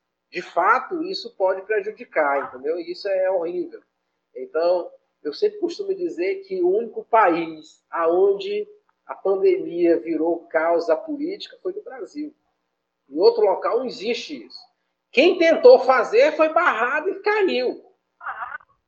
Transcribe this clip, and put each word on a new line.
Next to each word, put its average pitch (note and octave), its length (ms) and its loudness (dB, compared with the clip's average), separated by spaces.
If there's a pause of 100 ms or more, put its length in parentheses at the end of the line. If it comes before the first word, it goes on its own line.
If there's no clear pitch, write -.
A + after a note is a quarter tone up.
(300)
de - 120 -10
fato, G#3+ 640 -2
isso - 320 -10
pode F#3+ 260 0
prejudicar, F3+ 880 -4
entendeu? C#3 300 -6
E E3+ 120 -10
isso F3+ 160 -10
é F#3+ 240 0
horrível. F3 500 -4 (540)
Então, E3+ 540 -2 (340)
eu C#3+ 100 -6
sempre - 260 -4
costumo - 340 -4
dizer F4 500 -6
que - 180 -6
o F3 80 2
único G#3+ 360 -4
país E3+ 840 0
aonde G3 760 0 (380)
a C#3 100 -12
pandemia F3 840 0
virou E3 480 -2
causa E3 480 0
política D#4 680 -10
foi F#4 100 -6
no G#4 80 -12
Brasil. C#4+ 520 -14 (760)
Em C3+ 80 -10
outro G#3+ 260 4
local F#3+ 360 0
não C4 80 -6
existe D#3+ 580 -8
isso. - 140 -20 (520)
Quem F4+ 280 4
tentou C4+ 400 8
fazer B3+ 580 4
foi D#4+ 120 4
barrado D4+ 600 0
e - 120 -6
caiu. D4 600 0 (1040)